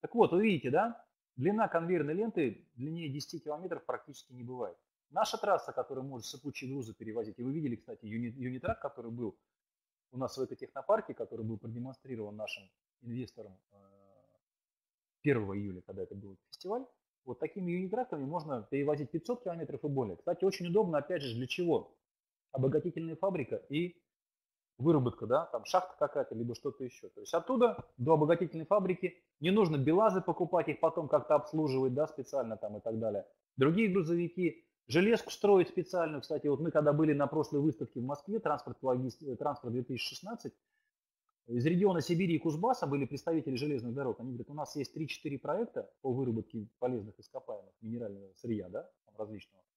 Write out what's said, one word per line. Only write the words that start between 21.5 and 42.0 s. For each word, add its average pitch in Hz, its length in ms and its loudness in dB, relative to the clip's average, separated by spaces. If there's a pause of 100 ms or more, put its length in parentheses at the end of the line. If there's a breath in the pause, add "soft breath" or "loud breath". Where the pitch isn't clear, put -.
Обогатительная 156 640 0
фабрика 170 420 0 (120)
и 170 320 -2 (760)
выработка, 127 480 4
да, 139 220 2
там 110 180 -6
шахта - 320 0
какая-то, 139 380 -2
либо 117 200 -4
что-то - 280 -8
еще. 123 260 -12
То - 120 -18
есть - 120 -8
оттуда 233 500 2 (140)
до 131 160 4
обогатительной 160 520 2
фабрики 185 520 2 (220)
не 160 120 2
нужно 185 260 6
белазы 180 440 4
покупать, 175 480 0
их 143 100 -4
потом 165 280 2
как-то 151 280 4
обслуживать, 135 580 2
да, 151 140 0
специально 117 500 -4
там 107 200 -8
и - 20 -8
так 113 200 -4
далее. 104 260 -2 (320)
Другие 170 340 4
грузовики, 170 720 0 (240)
железку 190 440 4
строить 196 380 6
специальную. 160 520 -2
Кстати, 147 260 -2
вот 139 120 2
мы 160 120 -2
когда 147 220 6
были 151 200 6
на 143 140 2
прошлой 151 320 0
выставке 143 400 0
в 117 40 -2
Москве, 147 360 -4
транспорт, 143 420 -2
логисти-, 127 440 0
э, 131 100 -4
транспорт 135 380 -4
две 123 100 0
тысячи 120 260 -6
шестнадцать, - 440 -10 (920)
из 123 180 0
региона 175 360 4